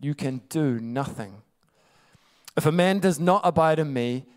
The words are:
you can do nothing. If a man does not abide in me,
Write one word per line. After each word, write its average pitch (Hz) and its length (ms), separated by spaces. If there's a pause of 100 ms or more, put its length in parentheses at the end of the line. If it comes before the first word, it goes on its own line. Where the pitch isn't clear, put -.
you 143 140
can 131 340
do 139 320
nothing. 117 600 (1120)
If 156 100
a 156 60
man 180 260
does 180 200
not 175 260
abide 160 340
in 151 140
me, 123 340 (100)